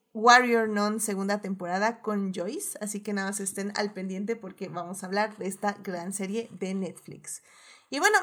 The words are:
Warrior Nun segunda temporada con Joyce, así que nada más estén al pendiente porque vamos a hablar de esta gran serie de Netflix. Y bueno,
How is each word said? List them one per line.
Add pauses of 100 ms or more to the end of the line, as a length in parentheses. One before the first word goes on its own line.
(140)
Warrior
Nun
segunda
temporada
con
Joyce,
así
que
nada
más
estén
al
pendiente
porque
vamos
a
hablar
de
esta (100)
gran
serie
de
Netflix. (480)
Y
bueno,